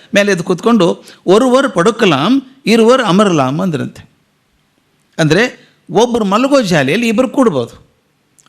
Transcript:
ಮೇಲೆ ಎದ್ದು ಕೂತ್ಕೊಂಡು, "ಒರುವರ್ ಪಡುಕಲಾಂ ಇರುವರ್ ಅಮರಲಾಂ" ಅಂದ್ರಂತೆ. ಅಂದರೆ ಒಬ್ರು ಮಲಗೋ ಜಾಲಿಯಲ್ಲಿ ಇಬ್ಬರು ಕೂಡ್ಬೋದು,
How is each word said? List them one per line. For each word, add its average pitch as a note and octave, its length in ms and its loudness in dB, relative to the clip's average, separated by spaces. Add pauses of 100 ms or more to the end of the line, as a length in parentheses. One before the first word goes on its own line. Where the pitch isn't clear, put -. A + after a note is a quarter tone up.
(140)
ಮೇಲೆ G3+ 180 0
ಎದ್ದು E3+ 120 -4
ಕೂತ್ಕೊಂಡು, F#3+ 600 0 (220)
"ಒರುವರ್ B3+ 460 2
ಪಡುಕಲಾಂ G3+ 680 0 (240)
ಇರುವರ್ A3+ 360 2
ಅಮರಲಾಂ" E3+ 580 0
ಅಂದ್ರಂತೆ. D3 500 -8 (1080)
ಅಂದರೆ F3 500 0 (220)
ಒಬ್ರು A3+ 340 0
ಮಲಗೋ B3+ 380 0
ಜಾಲಿಯಲ್ಲಿ F3 460 0
ಇಬ್ಬರು A#3+ 200 0
ಕೂಡ್ಬೋದು, F3+ 580 -4 (640)